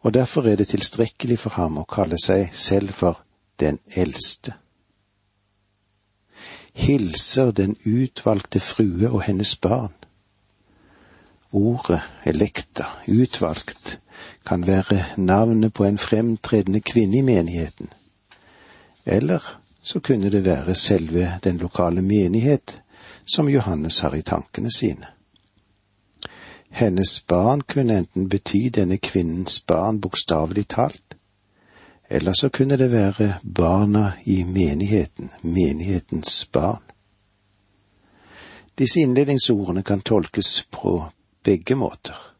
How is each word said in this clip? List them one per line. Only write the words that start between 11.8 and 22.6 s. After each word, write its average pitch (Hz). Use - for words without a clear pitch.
elekta, -
utvalgt, -
kan 87
være 95
navnet 107
på 110
en 101
fremtredende 107
kvinne 107
i 135
menigheten. 87
Eller 151
så -
kunne 101
det 98
være 85
selve 87
den 90
lokale 87
menighet 104